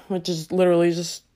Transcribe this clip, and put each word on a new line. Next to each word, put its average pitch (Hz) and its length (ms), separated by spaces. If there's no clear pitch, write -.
which 185 200
is 160 220
literally 175 420
just 170 300